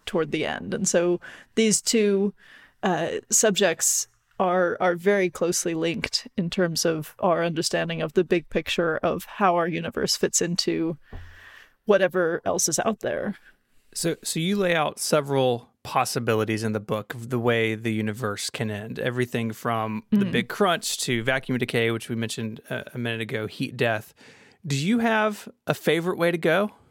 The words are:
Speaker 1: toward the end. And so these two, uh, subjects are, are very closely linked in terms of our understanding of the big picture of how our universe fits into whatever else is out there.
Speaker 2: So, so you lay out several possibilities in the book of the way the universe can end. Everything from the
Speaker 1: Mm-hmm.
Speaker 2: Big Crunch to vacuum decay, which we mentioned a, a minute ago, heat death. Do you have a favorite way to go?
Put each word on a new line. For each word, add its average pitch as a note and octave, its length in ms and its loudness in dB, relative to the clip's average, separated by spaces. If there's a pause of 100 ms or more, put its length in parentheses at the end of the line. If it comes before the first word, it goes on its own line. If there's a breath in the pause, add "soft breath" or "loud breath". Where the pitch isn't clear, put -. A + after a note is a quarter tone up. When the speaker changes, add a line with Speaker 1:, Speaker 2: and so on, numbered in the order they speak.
Speaker 1:
toward D#3+ 240 -2
the D#3 160 -2
end. D2+ 260 -6
And - 140 -2
so F3 340 2 (360 loud breath)
these A3 260 4
two, G3+ 520 2 (500 soft breath)
uh, E3 240 0 (220)
subjects - 760 2 (320)
are, F3+ 420 2
are F3 140 4
very F#3 360 2
closely F3 440 0
linked E3 640 -2
in E3+ 140 0
terms E3+ 340 0
of D#3+ 360 -2
our E3+ 240 2
understanding E3 580 -2
of D#3+ 100 -6
the F#3 120 4
big F3 260 0
picture E3 480 0
of F3 260 -2
how F#3 320 2
our E3+ 120 2
universe - 480 -2
fits - 260 0
into E3 560 -2 (880 loud breath)
whatever F#3 580 4
else F#3 240 0
is E3 160 -2
out - 160 -2
there. - 360 -4 (580 soft breath)
Speaker 2:
So, E3 280 -2
so - 180 -4
you F#3 160 2
lay F3+ 180 2
out D#3 240 0
several C3+ 720 2 (140)
possibilities A2+ 800 0
in A2+ 80 0
the G#2+ 80 -2
book G#2+ 340 -6
of A#2 160 -10
the B2+ 80 0
way A2+ 360 2
the A2 180 -4
universe G#2+ 580 -4
can A2 200 -4
end. A2 280 -8
Everything A#2+ 540 -2
from A2 580 -4
the G#3+ 80 4
Speaker 1:
Mm-hmm. G3 120 2
Speaker 2:
Big A#2+ 180 0
Crunch - 520 0
to A#2 220 0
vacuum C3 360 0
decay, A#2+ 320 2
which A2+ 180 -4
we A#2+ 80 -4
mentioned A2+ 440 -6 (100)
a, B2 140 -6 (100)
a C3 40 -8
minute A#2 220 -4
ago, A2 260 -4
heat B2 300 -8
death. A#2 380 -2 (520 soft breath)
Do C#3 100 -2
you F#3 220 2
have G#3+ 480 0 (200)
a D#3 80 0
favorite E3 440 0
way E3+ 140 2
to F3 60 0
go? F3 340 2 (180)